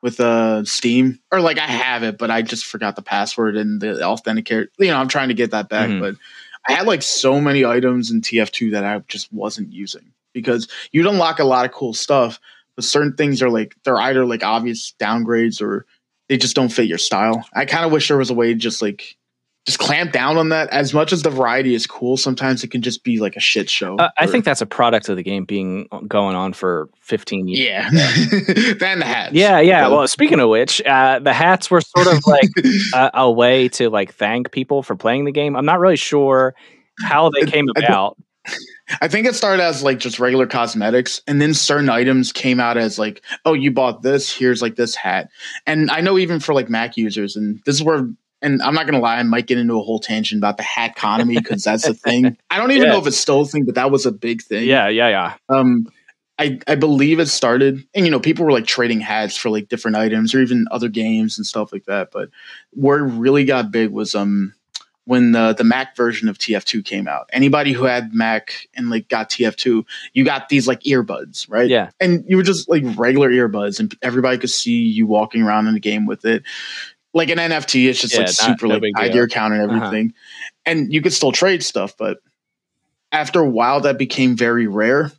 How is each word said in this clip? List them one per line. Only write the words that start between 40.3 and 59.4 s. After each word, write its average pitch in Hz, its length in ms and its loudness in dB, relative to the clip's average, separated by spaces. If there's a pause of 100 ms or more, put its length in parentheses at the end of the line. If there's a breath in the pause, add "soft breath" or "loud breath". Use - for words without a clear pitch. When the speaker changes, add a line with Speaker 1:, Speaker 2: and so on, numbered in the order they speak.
Speaker 1:
cosmetics, 117 800 -2
and 143 160 2
then 151 140 2
certain 143 340 2
items 127 420 2
came 127 280 0
out 120 180 0
as, 113 220 -2
like, 107 240 -6 (220 loud breath)
"Oh, 160 80 4
you 139 180 0
bought 117 320 -2
this, 135 280 0
here's, 123 300 0
like, 113 140 -4
this 117 180 -2
hat." 92 380 -4 (340 loud breath)
And 156 240 0
I 156 120 -2
know 185 180 2
even 170 200 0
for, 147 140 -2
like, 120 160 0
Mac 117 280 -4
users, 104 380 -4
and 107 300 -4
this 143 80 0
is 143 80 0
where, 151 260 0 (360)
and 139 180 0
I'm 147 140 0
not 160 100 -2
gonna 143 140 2
lie, 117 180 0
I 120 60 -2
might 117 240 0
get 120 100 2
into 117 220 0
a - 20 -4
whole 110 160 -4
tangent 107 420 -4
about 104 180 0
the 107 60 -10
hat 117 320 -4
economy 117 460 0
'cause 107 220 -6
that's 110 240 0
a 110 80 0
thing. 127 480 0
Speaker 2:
<laughs> - 80 -20
Speaker 1:
I 180 60 -2
don't 240 140 0
even 262 120 4
Speaker 2:
Yeah. - 100 6
Speaker 1:
know 196 60 4
if 151 80 -2
it's 131 100 -2
still 143 240 2
a 147 40 2
thing, 143 200 -2
but 123 80 -4
that 127 160 0
was 135 160 2
a 120 60 2
big 117 320 -6
thing. 110 240 -4
Speaker 2:
Yeah, 131 200 4
yeah, 113 220 2
yeah. 95 240 0 (160)
Speaker 1:
Um, 127 380 2 (500 soft breath)
I, 139 300 -2
I 156 80 2
believe 151 440 2
it 160 80 2
started, 135 560 2 (120)
and, 196 100 2
you 165 60 2
know, 131 80 2
people 160 260 0
were, 151 60 4
like, 117 160 2
trading 117 320 0
hats 107 360 -4
for, - 140 -4